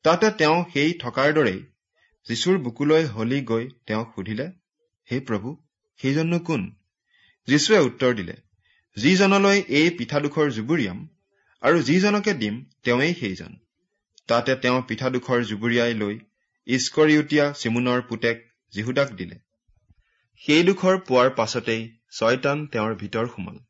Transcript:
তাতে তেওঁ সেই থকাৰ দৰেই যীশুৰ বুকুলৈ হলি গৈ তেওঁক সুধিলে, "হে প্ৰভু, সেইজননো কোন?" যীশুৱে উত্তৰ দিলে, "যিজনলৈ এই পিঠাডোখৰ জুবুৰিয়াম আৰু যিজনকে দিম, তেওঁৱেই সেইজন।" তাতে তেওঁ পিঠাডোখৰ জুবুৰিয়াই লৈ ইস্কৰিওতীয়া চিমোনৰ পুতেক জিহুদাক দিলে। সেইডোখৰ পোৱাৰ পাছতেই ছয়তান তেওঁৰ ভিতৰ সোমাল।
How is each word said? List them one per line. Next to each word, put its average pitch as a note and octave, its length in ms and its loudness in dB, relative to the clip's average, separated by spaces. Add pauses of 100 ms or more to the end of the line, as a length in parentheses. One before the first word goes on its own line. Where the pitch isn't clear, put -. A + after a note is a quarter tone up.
তাতে F3 280 2
তেওঁ E3 420 2
সেই D3 200 0
থকাৰ C#3 400 -2
দৰেই C3 300 0 (640)
যীশুৰ F3 300 0
বুকুলৈ D3 460 0
হলি A#2+ 360 -4
গৈ A#2 280 -4 (180)
তেওঁক A2+ 280 -4
সুধিলে, A2 360 -8 (640)
"হে B2+ 80 -2
প্ৰভু, B2 360 -8 (460)
সেইজননো D#3+ 360 0
কোন?" D#3+ 320 -6 (800)
যীশুৱে D3+ 300 4
উত্তৰ B2+ 360 2
দিলে, F#2+ 220 -8 (600)
"যিজনলৈ G3 720 4
এই D3+ 220 4
পিঠাডোখৰ D3 600 -2
জুবুৰিয়াম A2 580 -4 (520)
আৰু D#3+ 220 4
যিজনকে G3+ 520 2
দিম, A2+ 300 -6 (200)
তেওঁৱেই C3 300 2
সেইজন।" G2 400 -8 (720)
তাতে A#2+ 300 2
তেওঁ B2+ 320 0
পিঠাডোখৰ B2 560 -2
জুবুৰিয়াই A#2 500 0
লৈ G#2+ 240 -4 (480)
ইস্কৰিওতীয়া D3 840 2
চিমোনৰ B2 480 0
পুতেক A#2 480 -4 (240)
জিহুদাক B2+ 400 -2
দিলে। F2+ 260 -14 (1080)
সেইডোখৰ F#3 520 4
পোৱাৰ B2+ 320 4
পাছতেই A2+ 680 -4 (200)
ছয়তান C3+ 480 0
তেওঁৰ A2 280 -4
ভিতৰ G#2 320 -6
সোমাল। F#2 320 -14 (120)